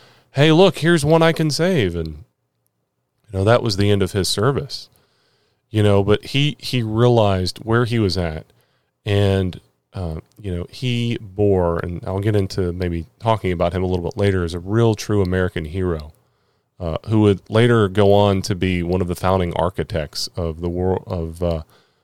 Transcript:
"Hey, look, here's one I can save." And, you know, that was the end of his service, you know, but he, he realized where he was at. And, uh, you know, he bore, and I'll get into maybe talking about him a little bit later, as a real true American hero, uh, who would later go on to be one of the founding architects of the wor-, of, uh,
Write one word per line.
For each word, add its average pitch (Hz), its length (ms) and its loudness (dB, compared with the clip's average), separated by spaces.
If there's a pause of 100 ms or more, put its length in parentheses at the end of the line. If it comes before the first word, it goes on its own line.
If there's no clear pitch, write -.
(300)
"Hey, 151 220 4
look, 180 260 4
here's 160 260 2
one 160 160 4
I 165 120 4
can 156 180 -2
save." 139 460 0
And, 82 120 -4 (1160)
you - 60 -16
know, 98 100 -2
that 117 220 4
was 107 120 -2
the 101 140 2
end 101 100 2
of 92 120 -2
his 95 160 -2
service, 123 600 -4 (800)
you 107 140 0
know, 101 220 4
but 104 220 0
he, 143 340 -2
he 123 240 -4
realized 107 760 2
where 117 260 0
he 117 140 -2
was 95 180 0
at. 82 300 -4 (580)
And, 98 560 0 (320)
uh, 82 280 -6 (200)
you 98 140 -8
know, 87 160 -8
he 120 500 -4
bore, 95 600 2
and 87 260 -6
I'll 95 140 -4
get 104 160 0
into 95 360 -2
maybe 87 340 -4 (120)
talking 110 320 -2
about 87 220 0
him 92 100 -2
a 92 40 -2
little 90 180 -2
bit - 120 -6
later, 98 280 0
as 82 100 -6
a 87 60 -8
real 110 340 2
true 104 280 -2
American 92 420 -2
hero, 80 480 -6 (680)
uh, 85 200 -6 (100)
who 107 140 2
would 101 280 2
later 113 380 4
go 98 240 4
on 101 300 4
to 104 120 -4
be 90 300 -2
one 90 160 -2
of 87 80 -2
the 87 80 -4
founding 92 380 0
architects - 840 -4
of 82 240 -6
the 87 80 -4
wor-, 90 400 -2
of, 82 340 -6
uh, 82 220 -2 (400)